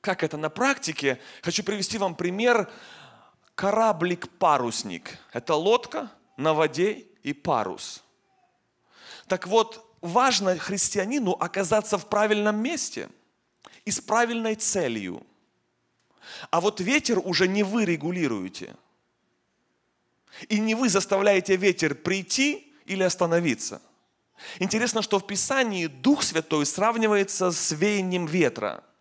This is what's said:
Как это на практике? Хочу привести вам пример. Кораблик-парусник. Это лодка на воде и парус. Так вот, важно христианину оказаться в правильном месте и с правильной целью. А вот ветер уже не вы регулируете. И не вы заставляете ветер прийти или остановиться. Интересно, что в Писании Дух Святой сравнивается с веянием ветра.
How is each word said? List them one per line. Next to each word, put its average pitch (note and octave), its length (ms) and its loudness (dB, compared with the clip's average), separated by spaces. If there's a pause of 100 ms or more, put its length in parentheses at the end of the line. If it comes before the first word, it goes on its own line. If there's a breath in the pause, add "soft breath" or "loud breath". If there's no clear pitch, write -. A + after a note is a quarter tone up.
Как F#3 220 -2
это D3+ 140 -4
на D#3 120 -4
практике? E3 680 -2 (220 loud breath)
Хочу - 220 -4
привести G3+ 340 -4
вам F#3 180 -2
пример. G#3 540 0 (840 loud breath)
Кораблик-парусник. F3 1600 0 (160)
Это C3+ 220 -2
лодка A3+ 540 0 (280)
на D#3 160 2
воде D#3+ 520 0 (180)
и C#3+ 100 -6
парус. A#2+ 680 -4 (1300 loud breath)
Так F#3 200 -4
вот, A3 380 0 (160)
важно F#3+ 560 2
христианину G3+ 760 -2
оказаться G3 680 0
в D#3+ 100 -8
правильном G#3 540 2
месте C4 480 -6 (760 loud breath)
и G3+ 80 -6
с - 80 -2
правильной A3+ 560 0
целью. A2+ 720 -2 (1200 loud breath)
А E3+ 120 2
вот G#3 180 0
ветер A#3 400 0
уже F#3 280 0
не G3+ 160 2
вы G#3+ 200 0
регулируете. D3+ 920 -4 (1700 loud breath)
И G#3 120 2
не A3 160 2
вы B3 120 2
заставляете G3 680 4
ветер F3 380 2
прийти G3 760 -2 (120)
или F#3+ 180 -2
остановиться. E3+ 800 0 (760 loud breath)
Интересно, G#3+ 420 0
что G3 180 0
в G3 80 -6
Писании G3+ 600 0
Дух C#3+ 360 2
Святой D#3 420 0
сравнивается G#3 840 2
с - 200 -2
веянием F3+ 560 0
ветра. A#2+ 580 0 (160)